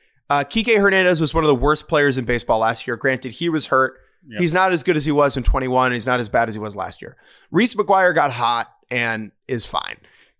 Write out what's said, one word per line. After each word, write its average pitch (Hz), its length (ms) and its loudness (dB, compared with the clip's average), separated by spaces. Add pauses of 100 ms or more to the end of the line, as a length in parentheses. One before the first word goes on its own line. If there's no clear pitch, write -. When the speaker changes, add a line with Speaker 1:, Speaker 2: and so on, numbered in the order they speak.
(280)
Speaker 1:
Uh, 143 180 2
Kike 226 340 0
Hernandez 185 400 4
was 156 140 0
one 160 100 2
of 151 40 4
the 143 60 6
worst 143 340 0
players 143 300 2
in 123 60 -4
baseball 117 340 0
last 113 280 -2
year. 120 100 -4
Granted, 127 360 -4
he 170 160 -6
was 156 180 -2
hurt. 131 320 0 (300)
Speaker 2:
Yep. 214 120 -8
Speaker 1:
He's 170 140 2
not 185 180 2
as 165 100 0
good 175 140 0
as 151 80 0
he 151 80 0
was 143 240 2
in 127 80 -2
twenty-one. 127 480 0
He's 117 140 -4
not 127 120 0
as 117 100 -6
bad 117 200 0
as 107 60 -10
he 107 40 -10
was 104 160 -10
last 92 260 -10
year. - 160 -18 (360)
Reese 226 240 2
McGuire 190 380 2
got 147 180 2
hot 117 340 -2 (240)
and 113 400 -4 (160)
is 123 180 -4
fine. - 340 -8 (400)